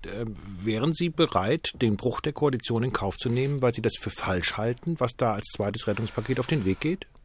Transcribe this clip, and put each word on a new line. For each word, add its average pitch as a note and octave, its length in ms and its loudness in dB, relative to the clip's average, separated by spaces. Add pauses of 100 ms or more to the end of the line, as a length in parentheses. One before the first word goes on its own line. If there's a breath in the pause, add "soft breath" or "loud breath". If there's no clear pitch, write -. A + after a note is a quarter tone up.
äh, A2+ 240 -6 (380)
wären A2+ 320 2
Sie F3 140 0
bereit, C#3+ 640 2
den A2 220 4
Bruch - 220 0
der D3+ 140 -2
Koalition A#2+ 480 0
in B2+ 120 0
Kauf G2+ 240 -2
zu - 120 -2
nehmen, C3 320 0
weil A#2+ 140 4
Sie A2+ 80 -2
das A#2 160 2
für - 100 -4
falsch - 480 0
halten, A#2+ 420 -2
was A#2+ 160 0
da A#2 180 2
als G#2 120 -4 (100)
zweites G2+ 300 -2
Rettungspaket A2 540 0
auf B2 80 -2
den C#3 180 2
Weg F#2+ 140 2
geht? E3+ 260 -2 (200)